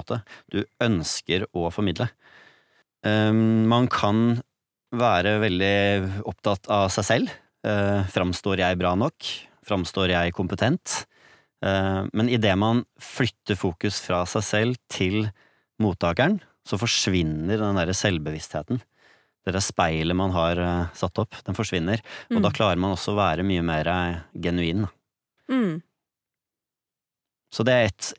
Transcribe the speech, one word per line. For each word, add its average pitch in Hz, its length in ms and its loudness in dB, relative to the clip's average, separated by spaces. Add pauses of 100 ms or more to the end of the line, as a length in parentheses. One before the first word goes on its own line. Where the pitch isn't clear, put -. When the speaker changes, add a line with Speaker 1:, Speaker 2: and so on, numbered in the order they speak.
Speaker 1:
måte. 113 220 -6 (260)
Du 101 160 -4 (160)
ønsker 95 720 0
å 85 180 -2
formidle. 101 380 -2 (920)
Eh, 107 280 2
man 113 560 4
kan 117 540 2 (500)
være 107 480 2
veldig 98 840 2
opptatt - 420 -4
av 101 220 2
seg 101 160 0
selv. 165 240 2 (340)
Eh, 101 460 0
framstår 92 480 -2
jeg 92 220 2
bra 90 160 0
nok? 123 180 0 (500)
Framstår 92 460 -2
jeg 87 240 0
kompetent? 101 720 -2 (580)
Eh, 95 480 0
men 110 160 0
i 123 100 2
det 104 200 4
man 113 260 2 (160)
flytter - 560 -4
fokus 98 460 -4
fra 90 240 -2
seg 110 160 -2
selv 110 340 0 (140)
til 104 400 -2 (500)
mottakeren, 110 600 2 (260)
så - 140 -4
forsvinner 90 800 0
den 101 160 0
der 90 180 0
selvbevisstheten. 80 880 -4 (640)
Det 92 80 -2
der 95 80 0
speilet 82 540 0
man 95 160 0
har, 85 260 2
eh, 87 360 0
satt - 260 -4
opp, - 240 -6
den 98 100 -6
forsvinner. 98 480 -2 (300)
Og 233 60 0
Speaker 2:
Mm. 220 40 2
Speaker 1:
da 101 80 4
klarer 101 300 2
man 95 160 0
også 101 180 -4
å - 20 -2
være 90 300 2
mye 92 180 2
mer, 78 240 0
eh, 87 320 0 (160)
genuin. 87 540 -2 (600)
Speaker 2:
Mm. 202 340 -2 (1700)
Speaker 1:
Så 113 100 -2
det 127 100 4
er 123 120 6
et, - 340 -6